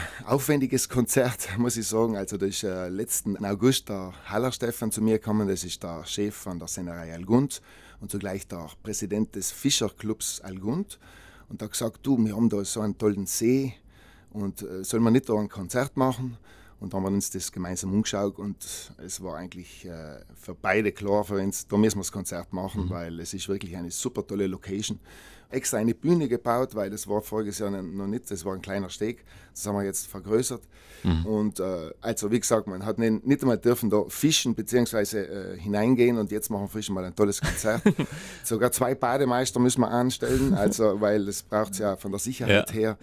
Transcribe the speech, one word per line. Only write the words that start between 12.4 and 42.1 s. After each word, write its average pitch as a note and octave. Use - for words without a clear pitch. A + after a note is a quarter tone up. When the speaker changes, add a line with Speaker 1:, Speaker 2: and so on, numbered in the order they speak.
Speaker 1:
da G2+
so A2
einen G#2
tollen G2+
See B2+
und, G2
äh, F#2+
sollen A#2
wir A#2
nicht B2+
da A2+
ein G#2+
Konzert B2
machen?“ B2+
Und G2
dann G2
haben G2
wir G2
uns G2
das F#2
gemeinsam F#2
angeschaut G#2
und G2+
es F#2
war E2+
eigentlich, F2
äh, D#2+
für -
beide G2+
klar, G2+
für G#2
uns, G2
da -
müssen G#2
wir G2
das F2
Konzert F2
machen, F#2+
Speaker 2:
Mhm. F2+
Speaker 1:
weil E2+
es F2
ist F#2+
wirklich G2
eine F2
super -
tolle G2+
Location. G2
Extra -
eine A2
Bühne D#3+
gebaut, A#2+
weil G2+
das G#2
war G#2
voriges G#2+
Jahr G2+
noch G2
nicht, G#2+
das E2+
war F#2+
ein F#2
kleiner G2
Steg, A2+
das -
haben G#2
wir G2+
jetzt F#3+
vergrößert. A2
Speaker 2:
Mhm. E2+
Speaker 1:
Und, G#2+
äh, F2+
also G#2+
wie A#2
gesagt, A2
man F#2+
hat A2
nicht, A2
nicht C#3
einmal A#2+
dürfen A#2+
da G#2
fischen D3
beziehungsweise, A2
äh, -
hineingehen A#2
und G#2
jetzt G#2+
machen G2+
wir G2
frisch G#2+
mal F#2
ein F2+
tolles G2+
Konzert. -
Speaker 2:
<laughs> -
Speaker 1:
Sogar A#2
zwei B2+
Bademeister B2+
müssen B2+
wir A2
anstellen, B2+
also, G#2
weil G#2
es -
braucht's G#2
ja G2+
von G2+